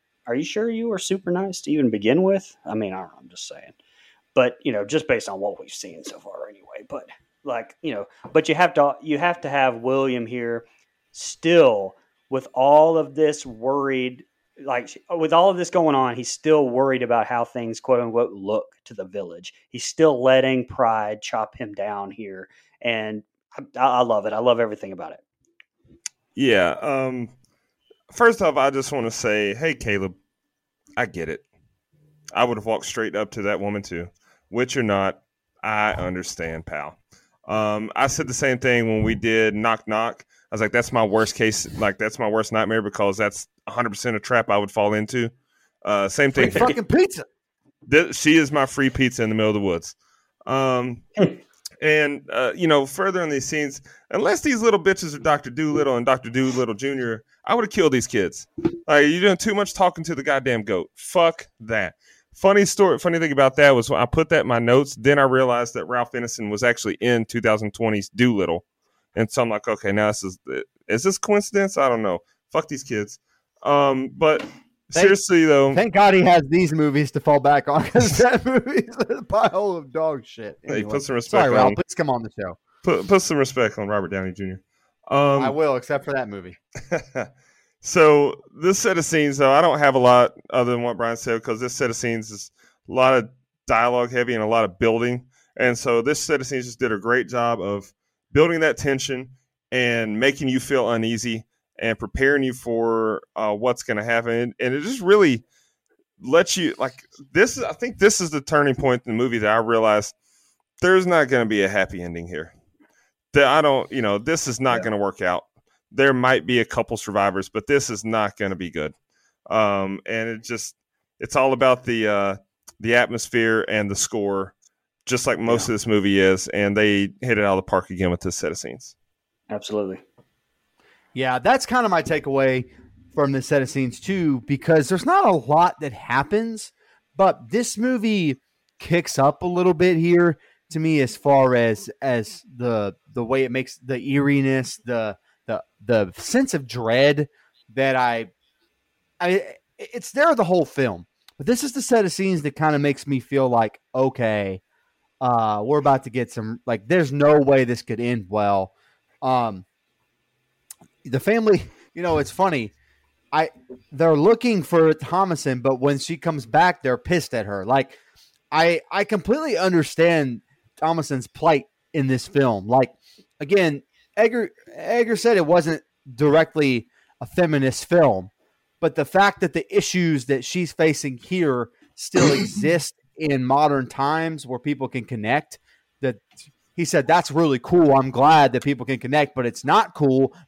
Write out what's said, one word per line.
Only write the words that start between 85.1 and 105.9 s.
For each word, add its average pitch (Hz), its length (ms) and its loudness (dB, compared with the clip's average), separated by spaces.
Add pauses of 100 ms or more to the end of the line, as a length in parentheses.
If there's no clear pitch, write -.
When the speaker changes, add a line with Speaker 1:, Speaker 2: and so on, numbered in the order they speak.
Speaker 3:
I 135 100 0
will, 147 260 0
except 139 280 -6
for 143 100 -8
that 127 140 -6
movie. 92 280 -14 (340)
Speaker 2:
<laughs> 175 60 -2 (880)
So 147 540 4 (220)
this 185 160 2
set 190 180 0
of 165 80 0
scenes, 147 320 0
though, 135 160 4
I 143 80 6
don't 156 180 2
have 143 160 4
a 131 40 2
lot 123 340 6 (160)
other 123 240 0
than 120 100 -2
what 120 140 -4
Brian 117 220 -4
said, 117 240 -4
'cause 113 180 -6
this 127 140 -6
set 127 160 -2
of 117 60 -8
scenes 113 340 -6
is 104 200 -18 (380)
a - 40 -14
lot 127 200 4
of 120 160 2 (380)
dialogue 120 440 0
heavy 123 220 -2
and 113 100 -2
a 107 40 0
lot 113 180 2
of 90 140 -6
building. 120 480 0 (320)
And 123 180 2
so 117 240 0
this 143 180 -2
set 147 220 -2
of 131 60 -10
scenes 127 180 -8
just 120 140 -18
did 123 140 -2
a 104 60 -2
great 117 300 -2
job 117 320 -2
of 98 320 -8 (420)
building 165 260 4
that 151 160 0
tension 135 540 -6 (420)
and 117 480 -2
making 139 280 0
you 127 120 -2
feel 123 300 0
uneasy 113 540 -4 (340)
and 113 200 -4
preparing 139 440 0
you 131 100 -2
for, 113 680 -2 (120)
uh, 107 200 -4
what's 120 280 -2
gonna 107 220 -4
happen. 117 280 -2
And, 117 280 -2
and 123 140 -2
it 147 80 -4
just 240 180 -8
really 180 440 4 (760)